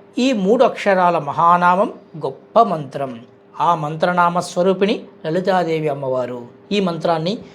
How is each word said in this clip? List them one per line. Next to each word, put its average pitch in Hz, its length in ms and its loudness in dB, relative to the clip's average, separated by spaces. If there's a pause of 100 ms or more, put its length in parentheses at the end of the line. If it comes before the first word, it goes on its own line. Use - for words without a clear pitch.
(180)
ఈ 254 140 2
మూడు 220 320 2
అక్షరాల 185 540 2
మహానామం 175 760 2 (260)
గొప్ప 147 420 -2
మంత్రం. 139 600 -2 (400)
ఆ 165 140 2
మంత్రనామ 175 680 0
స్వరూపిణి 190 600 0 (240)
లలితాదేవి 165 600 0
అమ్మవారు. 127 540 -4 (300)
ఈ 202 80 0
మంత్రాన్ని 170 580 -2 (160)